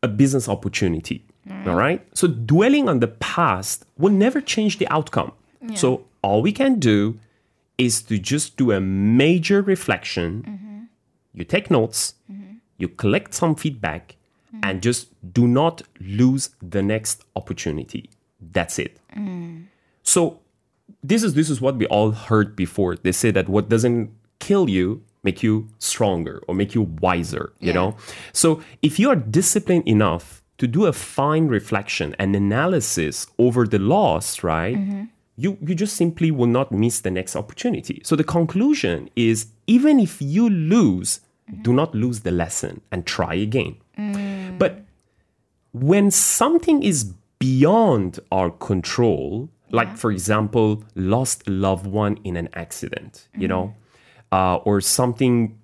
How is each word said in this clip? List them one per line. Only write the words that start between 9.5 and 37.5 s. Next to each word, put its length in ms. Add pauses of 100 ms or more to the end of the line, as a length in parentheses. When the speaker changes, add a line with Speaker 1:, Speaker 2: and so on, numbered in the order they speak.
Speaker 1:
reflection. 840
Speaker 2:
Mm-hmm. 320 (560)
Speaker 1:
You 100
take 280
notes, 420 (160)
Speaker 2:
Mm-hmm. 280 (200)
Speaker 1:
you 100
collect 460
some 220
feedback, 580 (400)
Speaker 2:
Mm-hmm. 80
Speaker 1:
and 180
just 280 (240)
do 160
not 340 (180)
lose 500 (120)
the 200
next 420 (100)
opportunity. 760 (420)
That's 260
it. 200 (180)
Speaker 2:
Mm. 480 (380)
Speaker 1:
So 380 (640)
this 200
is, 120
this 160
is 100
what 160
we 100
all 260
heard 420
before. 420
They 160
say 200
that 160
what 220
doesn't 400 (300)
kill 280
you 340 (220)
make 180
you 240 (120)
stronger 680
or 80
make 200
you 80 (180)
wiser, 600
you 80
Speaker 2:
Yeah. 100
Speaker 1:
know? 180 (360)
So 280 (220)
if 180
you 100
are 60
disciplined 720
enough 540 (160)
to 100
do 180
a 60
fine 560
reflection 720
and 160
analysis 920 (120)
over 280
the 140
loss, 640
right? 320
Speaker 2:
Mm-hmm. 280 (320)
Speaker 1:
You, 200 (100)
you 80
just 220
simply 340
will 160 (120)
not 120
miss 300
the 100
next 260
opportunity. 680